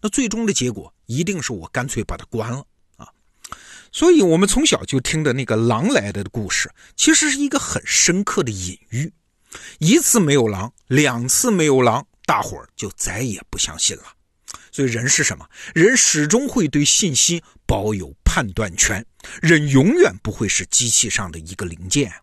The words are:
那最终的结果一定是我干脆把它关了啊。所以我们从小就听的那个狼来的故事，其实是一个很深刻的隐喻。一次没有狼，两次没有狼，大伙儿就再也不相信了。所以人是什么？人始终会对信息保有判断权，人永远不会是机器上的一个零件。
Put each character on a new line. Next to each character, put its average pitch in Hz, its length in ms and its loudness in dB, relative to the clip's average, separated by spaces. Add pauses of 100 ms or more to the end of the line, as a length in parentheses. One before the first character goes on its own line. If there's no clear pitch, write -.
那 214 80 -4
最 247 200 -2
终 220 160 -4
的 202 80 0
结 123 200 -2
果 98 200 -14 (140)
一 127 160 -4
定 180 180 -4
是 127 120 -8
我 85 160 -12
干 127 180 -6
脆 120 160 -6
把 - 140 -8
它 - 100 -16
关 110 240 -6
了 135 160 -10 (300)
啊。 - 120 -20 (840)
所 339 200 4
以 311 100 8
我 165 140 4
们 190 100 4
从 254 180 2
小 - 200 0
就 135 160 -2
听 156 240 -4
的 135 80 2
那 131 120 -2
个 117 120 -2
狼 117 320 0
来 104 240 0
的 101 120 -6
故 95 260 -8
事， - 200 -4 (260)
其 311 180 4
实 311 160 2
是 277 80 -4
一 285 100 0
个 277 100 -2
很 - 280 -6
深 - 360 2
刻 - 200 -2
的 117 100 -4
隐 92 260 -8 (120)
喻。 135 200 -4 (680)
一 190 200 4
次 254 220 2
没 147 140 4
有 123 120 4
狼， 101 260 -4 (140)
两 127 400 2
次 240 240 0
没 180 140 2
有 131 180 4
狼， 120 240 2 (180)
大 120 160 0
伙 90 160 -8
儿 - 200 -18
就 104 200 -10
再 - 260 -6
也 117 280 -6
不 - 80 -10
相 - 180 -4
信 - 200 -2
了。 - 80 -20 (680)
所 139 140 -2
以 131 40 0
人 117 200 -2
是 143 160 2
什 95 120 -2
么？ - 80 -18 (300)
人 208 220 6
始 151 320 2
终 247 200 2
会 196 200 0
对 147 160 2
信 160 280 0
息 170 300 0 (240)
保 104 260 -2
有 87 220 -8 (100)
判 147 280 2
断 104 240 -4
权， - 280 -2 (380)
人 156 260 4
永 139 260 6
远 349 280 4
不 - 80 -4
会 101 180 -4
是 - 180 -2
机 120 220 0
器 110 220 0
上 90 220 -6
的 80 80 -14
一 80 160 -16
个 98 100 -6
零 85 220 -12
件。 135 240 0 (100)